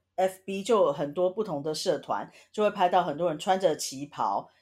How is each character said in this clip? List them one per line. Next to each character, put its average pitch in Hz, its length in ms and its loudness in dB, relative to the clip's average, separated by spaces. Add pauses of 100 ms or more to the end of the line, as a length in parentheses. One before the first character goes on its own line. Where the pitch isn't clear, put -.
(160)
F 185 280 0
B， 196 200 -6
就 202 220 4
有 143 60 2
很 143 220 -4
多 180 160 2
不 214 140 -4
同 147 180 -6
的 156 100 -4
社 156 240 0
团， 110 320 -6 (220)
就 214 140 -2
会 202 80 2
拍 196 160 2
到 180 160 4
很 147 120 -4
多 170 120 0
人 156 100 -4
穿 190 220 0
着 165 160 2
旗 139 280 -8
袍， 117 460 -4 (120)